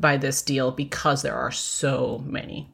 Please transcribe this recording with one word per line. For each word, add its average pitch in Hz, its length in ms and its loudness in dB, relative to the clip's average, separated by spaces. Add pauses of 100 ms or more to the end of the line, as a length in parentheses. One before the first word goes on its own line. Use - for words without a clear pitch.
by 147 160 6
this 139 260 0
deal 135 280 2
because 139 520 0
there 117 120 -2
are 120 160 -2
so - 760 -2
many - 500 -8